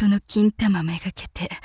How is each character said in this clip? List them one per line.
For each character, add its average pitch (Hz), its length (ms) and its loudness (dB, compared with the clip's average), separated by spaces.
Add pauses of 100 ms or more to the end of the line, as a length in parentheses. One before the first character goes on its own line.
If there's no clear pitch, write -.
の 202 200 4
金 214 320 2
玉 196 300 0
め 165 160 -4
が 185 120 -6
け - 180 -16
て、 - 200 -8 (160)